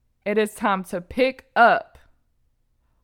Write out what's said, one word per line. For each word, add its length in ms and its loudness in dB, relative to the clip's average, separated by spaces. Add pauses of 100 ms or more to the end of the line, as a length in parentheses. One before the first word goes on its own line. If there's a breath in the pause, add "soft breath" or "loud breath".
(240)
It 140 -2
is 160 -2
time 300 -4
to 160 -10
pick 460 -4 (100)
up 420 2 (1040)